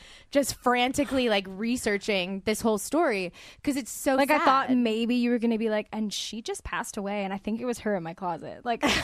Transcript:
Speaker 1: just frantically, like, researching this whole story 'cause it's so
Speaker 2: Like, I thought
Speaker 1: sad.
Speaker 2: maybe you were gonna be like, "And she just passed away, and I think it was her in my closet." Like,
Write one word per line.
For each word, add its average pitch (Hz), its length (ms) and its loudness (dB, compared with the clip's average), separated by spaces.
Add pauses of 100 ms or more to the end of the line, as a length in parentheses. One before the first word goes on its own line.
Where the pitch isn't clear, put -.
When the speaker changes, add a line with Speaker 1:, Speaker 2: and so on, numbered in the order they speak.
(300)
Speaker 1:
just - 260 2
frantically, 254 720 2
like, 202 220 4
researching 196 960 -2
this 214 160 0
whole 220 160 4
story 214 560 0 (300)
'cause 285 120 0
it's 262 160 -6
so - 240 0
Speaker 2:
Like, 277 160 4
I 302 140 4
thought 269 240 4
Speaker 1:
sad. 254 80 4
Speaker 2:
maybe 233 380 2
you 240 160 2
were 240 80 2
gonna 226 180 2
be 220 120 -2
like, 214 220 -2
"And 214 220 -4
she - 280 -8
just 392 220 -8
passed - 320 -6
away, 202 300 -4
and 190 80 -4
I 196 40 -4
think 214 220 -4
it 240 60 -6
was 240 140 -2
her 208 160 0
in 170 80 -2
my 165 100 -8
closet." 165 500 -8
Like, 233 200 -2 (200)